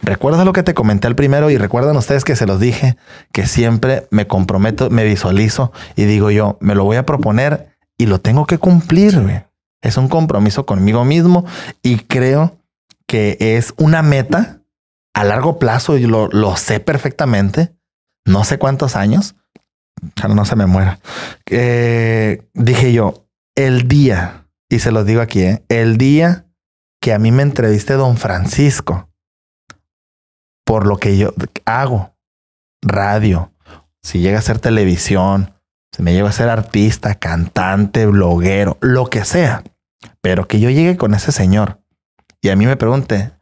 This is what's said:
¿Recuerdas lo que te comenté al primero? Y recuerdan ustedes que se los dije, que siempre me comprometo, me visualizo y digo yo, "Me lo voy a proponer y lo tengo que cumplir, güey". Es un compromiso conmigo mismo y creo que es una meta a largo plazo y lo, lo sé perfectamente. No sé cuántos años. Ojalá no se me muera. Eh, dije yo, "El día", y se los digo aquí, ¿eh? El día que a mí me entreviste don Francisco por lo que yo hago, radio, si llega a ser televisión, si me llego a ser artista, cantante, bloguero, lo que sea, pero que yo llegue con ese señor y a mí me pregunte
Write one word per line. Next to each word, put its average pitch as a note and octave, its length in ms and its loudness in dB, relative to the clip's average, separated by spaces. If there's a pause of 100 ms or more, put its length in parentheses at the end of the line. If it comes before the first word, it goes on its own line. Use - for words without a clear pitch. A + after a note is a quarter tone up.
¿Recuerdas E3 440 0
lo F#3+ 80 2
que F#3 100 0
te F3 100 0
comenté G#2+ 340 0
al A#2+ 100 -2
primero? C#3+ 320 2
Y C#3+ 80 2
recuerdan B2 400 0
ustedes C3+ 260 -2
que C3+ 140 -2
se A#2+ 80 0
los F#2+ 160 0
dije, B2 340 0 (380)
que G2 140 -2
siempre A#2 600 0
me G#2 180 0
comprometo, F#2+ 640 0
me A#2 140 2
visualizo G#2+ 720 0 (240)
y G#2 80 2
digo G#2 260 2
yo, G#2 300 0
"Me G2+ 120 0
lo G2 120 2
voy G#2+ 100 0
a B2+ 100 0
proponer C#3 720 -2 (220)
y A#2 80 0
lo G2 160 0
tengo C#3+ 240 2
que E3 140 -2
cumplir, F3+ 600 4
güey". G2 220 -2 (380)
Es A#2 160 -2
un C3 100 0
compromiso C#3 580 0
conmigo G#2 380 0
mismo E3+ 400 2 (400)
y B2 140 2
creo C3+ 640 0 (480)
que G#2+ 340 -2
es A2 340 0
una D#3 280 2
meta D3 580 0 (520)
a G#2 120 -2
largo C3 340 0
plazo B2+ 380 0
y A#2+ 80 0
lo, A2 240 2
lo G2+ 260 0
sé - 240 -2
perfectamente. B2+ 960 -2 (520)
No G2 200 2
sé C#3+ 120 -2
cuántos C#3 380 -2
años. G#2+ 400 0 (840)
Ojalá G#2 160 -2
no G#2 120 2
se A#2+ 100 -2
me G#2 100 2
muera. F#2 340 0 (500)
Eh, A#2 920 0 (100)
dije B2 400 2
yo, A2 320 0 (280)
"El B2+ 360 0
día", A#2+ 560 0 (240)
y A#2 100 0
se - 140 -2
los G#2+ 120 0
digo A2 160 2
aquí, A2 200 -2
¿eh? F#2 260 0
El A2+ 300 0
día D3+ 480 2 (560)
que A#2 120 0
a G#2 60 0
mí A2+ 140 2
me C3+ 100 4
entreviste A#2 520 0
don C3 200 2
Francisco F#2+ 920 -2 (1600)
por A2 220 0
lo G2+ 100 0
que G2 200 0
yo G2+ 160 0 (320)
hago, A#2 500 -4 (640)
radio, G2+ 720 0 (500)
si - 180 -6
llega F#2+ 200 0
a G#2+ 40 -4
ser A2+ 160 -4
televisión, G2 920 0 (380)
si - 120 -10
me E2+ 100 2
llego G2+ 140 2
a G#2 40 -2
ser A#2 180 -2
artista, G#2+ 680 -2
cantante, F#2+ 880 -2
bloguero, G2 760 0
lo B2+ 280 0
que G#2 160 -4
sea, E3 380 0 (580)
pero F#2 260 -2
que G#2+ 120 0
yo A#2 100 2
llegue E3 280 2
con G#2+ 160 0
ese G#2+ 180 -2
señor G2+ 480 0 (600)
y G2 80 0
a F#2+ 60 2
mí G#2 100 2
me C3 120 0
pregunte A2+ 540 -2 (100)